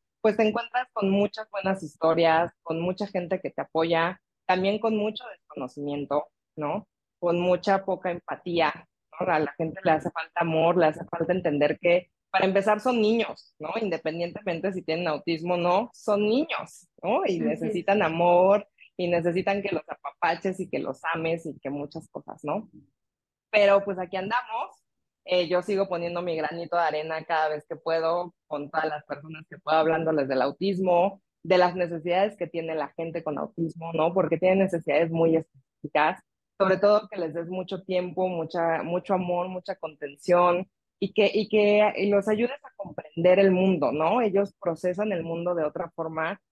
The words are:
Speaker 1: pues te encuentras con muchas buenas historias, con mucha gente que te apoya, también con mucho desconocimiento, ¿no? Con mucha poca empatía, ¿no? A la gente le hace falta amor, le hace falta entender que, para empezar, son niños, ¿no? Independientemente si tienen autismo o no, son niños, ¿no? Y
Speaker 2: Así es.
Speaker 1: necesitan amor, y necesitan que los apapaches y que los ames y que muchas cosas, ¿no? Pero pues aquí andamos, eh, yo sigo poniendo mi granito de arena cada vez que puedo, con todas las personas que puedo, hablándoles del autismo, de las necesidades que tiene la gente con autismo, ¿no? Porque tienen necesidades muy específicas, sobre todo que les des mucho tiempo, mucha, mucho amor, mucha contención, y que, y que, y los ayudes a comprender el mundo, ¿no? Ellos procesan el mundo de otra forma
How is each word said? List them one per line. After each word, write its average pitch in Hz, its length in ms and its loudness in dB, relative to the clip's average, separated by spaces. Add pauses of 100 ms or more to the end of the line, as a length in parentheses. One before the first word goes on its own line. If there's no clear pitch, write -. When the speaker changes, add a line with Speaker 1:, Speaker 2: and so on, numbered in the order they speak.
(220)
Speaker 1:
pues 214 160 2
te 226 100 2
encuentras 233 460 -2
con 196 160 0
muchas 202 400 0
buenas 190 340 -4
historias, 165 680 2 (100)
con 160 200 -6
mucha 190 260 -4
gente 180 340 -6
que 135 100 -8
te - 100 -8
apoya, 165 600 0 (240)
también 190 340 0
con 226 160 0
mucho 214 320 -4
desconocimiento, 143 1000 -6 (280)
¿no? 160 320 -6 (320)
Con 175 200 0
mucha 180 460 2
poca 185 260 -4
empatía, 170 760 -4 (320)
¿no? 180 140 0
A 156 60 2
la 143 180 -2
gente 160 260 -4
le 170 80 4
hace 156 200 0
falta 165 300 -4
amor, 165 360 2
le 170 100 6
hace 156 180 -2
falta 170 280 -2
entender 151 480 0
que, 175 300 2 (200)
para 190 140 2
empezar, 196 340 2
son 240 220 0
niños, 214 580 0
¿no? 156 100 -8 (120)
Independientemente 170 920 -4
si 180 100 -6
tienen 170 240 -2
autismo 165 480 -2
o - 20 0
no, 180 360 0
son 208 340 0
niños, - 600 -2 (140)
¿no? 240 240 0
Y 180 140 0
Speaker 2:
Así 160 60 -2
es. - 160 -2
Speaker 1:
necesitan 202 420 0
amor, 175 640 4 (280)
y 180 120 -2
necesitan 175 560 0
que 196 100 -4
los 156 160 -4
apapaches 170 680 -4
y 185 100 -8
que - 100 -4
los 135 200 -6 (160)
ames 165 320 -4
y 147 120 -10
que 135 120 -8
muchas 147 380 -10
cosas, - 340 -16
¿no? 156 260 -6 (840)
Pero 202 320 6
pues 196 160 -6
aquí 180 180 -6
andamos, 220 680 -6 (420)
eh, 180 220 0
yo 180 140 2
sigo 190 260 0
poniendo 175 340 -4
mi 175 140 -4
granito 165 400 -4
de 170 80 2
arena 156 420 -2
cada 156 240 0
vez 151 180 -6
que 160 80 -10
puedo, 165 580 -2 (140)
con 143 220 -8
todas 160 180 -2
las 151 180 -8
personas 156 440 -12
que 151 80 -18
puedo, 156 200 0
hablándoles 160 500 2
del 131 140 0
autismo, 180 800 0 (220)
de 180 140 4
las 180 180 4
necesidades 175 640 0
que 175 100 -4
tiene 160 280 -6
la 143 200 -4
gente 165 280 -6
con 160 140 -6
autismo, 165 560 -6
¿no? 160 200 0
Porque 165 240 0
tienen 185 220 4
necesidades 165 520 0
muy 165 260 4
específicas, - 840 -2 (380)
sobre 190 180 2
todo 208 320 4
que 202 100 -10
les 165 140 -4
des 165 160 -6
mucho 185 340 -8
tiempo, 180 440 -2
mucha, 165 560 -2
mucho 175 320 -2
amor, 180 340 -2
mucha 185 260 -10
contención, 175 960 0 (300)
y 196 140 -2
que, 208 200 4
y 208 160 0
que, 208 480 4
y 202 120 0
los 202 200 2
ayudes 240 340 -2
a 269 140 -20
comprender 180 600 2
el 196 120 6
mundo, 180 400 2
¿no? 160 300 0
Ellos 202 380 0
procesan 180 520 -2
el 170 120 -4
mundo 170 320 -4
de 160 100 0
otra 180 300 -6
forma 160 440 -6 (120)